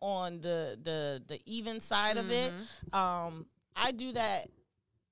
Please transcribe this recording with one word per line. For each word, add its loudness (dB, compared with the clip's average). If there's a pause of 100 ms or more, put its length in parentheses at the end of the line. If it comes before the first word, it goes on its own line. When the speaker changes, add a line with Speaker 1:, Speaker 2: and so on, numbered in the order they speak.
Speaker 1:
on -2
the, -2
the, -2
the -8
even -6
side 4
of 0
it. 4
Speaker 2:
Mm-hmm. -8
Speaker 1:
Um, 0 (280)
I 2
do -4
that 2 (640)